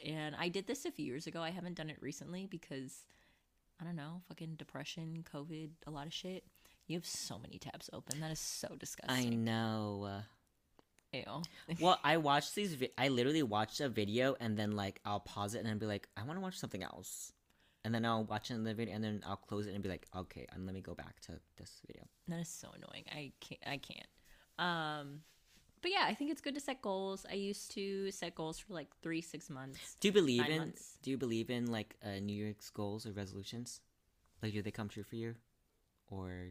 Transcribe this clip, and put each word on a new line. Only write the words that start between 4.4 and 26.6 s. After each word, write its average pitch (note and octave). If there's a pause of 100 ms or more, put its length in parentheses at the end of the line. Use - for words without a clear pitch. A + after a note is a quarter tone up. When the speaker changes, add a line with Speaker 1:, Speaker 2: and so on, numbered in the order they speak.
Speaker 1:
depression, D#3+
covid, D#3 (140)
a D3
lot D3
of E3
shit. F#3 (420)
You D#3+
have F3
so -
many -
tabs -
open. -
That D#3+
is D#3
so - (100)
disgusting. B2+
Speaker 2:
I -
know. A2 (920)
Speaker 1:
Ew. C3 (440)
<laughs> E3
Speaker 2:
Well, F3
I D3+
watched D3
these G3+
vi-, B2+
I C3+
literally C#3
watched G#2+
a C#3
video A2
and A2
then, G#2+
like, G2+
I'll G#2
pause G2+
it A#2
and G#2+
then G#2+
be A2
like, G2+ (100)
"I G#2
wanna D#3+
watch F#3
something -
else." - (500)
And A2
then A2+
I'll A2+
watch G#2+
another A2+
video G#2
and A2
then G#2+
I'll G2
close G#2
it F#2+
and G2+
be G2
like, F2
"Okay, F2+
and F#2
let F#2+
me F#2+
go F2
back E2
to E2+ (240)
this -
video." - (260)
Speaker 1:
That E3+
is E3
so -
annoying. -
I C#3+
can't, -
I C#3+
can't. - (520)
Um, D3+ (600)
but F4+
yeah, F#4+
I G3
think C#4+
it's D4+
good C#4+
to D4
set C4